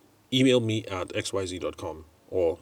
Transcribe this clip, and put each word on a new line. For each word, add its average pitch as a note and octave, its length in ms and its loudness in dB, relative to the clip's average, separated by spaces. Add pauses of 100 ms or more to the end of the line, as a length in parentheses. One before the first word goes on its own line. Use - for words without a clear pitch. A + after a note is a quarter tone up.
(320)
email C3 280 6
me A2 260 -2
at F#2 300 -6
X - 180 -4
Y G2 120 -2
Z F2+ 140 -8
dot D2+ 180 -6
com, D#2+ 280 -10 (220)
or E2+ 340 0